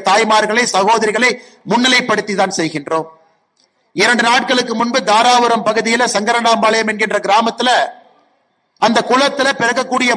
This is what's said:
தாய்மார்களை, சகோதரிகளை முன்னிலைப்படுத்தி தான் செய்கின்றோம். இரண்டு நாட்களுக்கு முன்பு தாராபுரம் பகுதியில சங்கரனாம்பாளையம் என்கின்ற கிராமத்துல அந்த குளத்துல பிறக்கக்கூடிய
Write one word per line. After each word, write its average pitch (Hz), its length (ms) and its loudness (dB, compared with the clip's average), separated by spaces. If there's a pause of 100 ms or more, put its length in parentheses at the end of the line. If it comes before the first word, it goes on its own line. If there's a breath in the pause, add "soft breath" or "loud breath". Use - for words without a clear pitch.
தாய்மார்களை, 214 560 2
சகோதரிகளை 220 640 0 (400 loud breath)
முன்னிலைப்படுத்தி 220 720 0
தான் 190 160 -2
செய்கின்றோம். 156 500 -4 (920)
இரண்டு 226 260 2
நாட்களுக்கு 240 520 0
முன்பு 233 260 -2
தாராபுரம் 233 680 2
பகுதியில 226 480 0
சங்கரனாம்பாளையம் 220 800 0
என்கின்ற 208 260 -2
கிராமத்துல 226 520 0 (1120)
அந்த 226 160 2 (100)
குளத்துல 269 400 0 (120)
பிறக்கக்கூடிய 247 560 -2